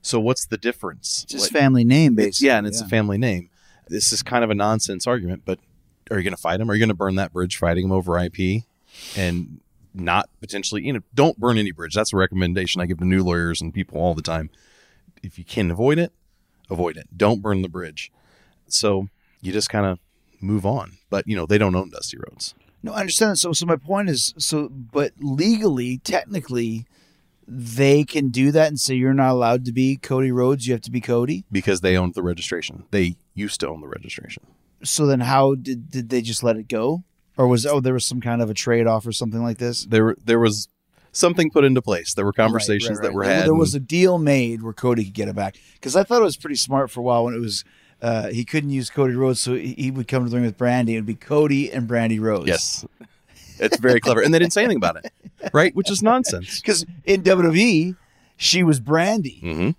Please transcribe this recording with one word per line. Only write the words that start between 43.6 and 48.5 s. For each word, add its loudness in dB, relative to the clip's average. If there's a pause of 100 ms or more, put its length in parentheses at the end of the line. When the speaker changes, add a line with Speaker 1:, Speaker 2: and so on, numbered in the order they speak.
Speaker 1:
and -4
Speaker 2:
a -10
deal 4
made 2
where -8
Cody 2
could -14
get -4
it -6
back. -6 (240)
'Cause -6
I 6
thought 2
it 6
was -2
pretty -8
smart -2
for -10
a -6
while 2
when -4
it -6
was, -6 (380)
uh, -2
he -4
couldn't -4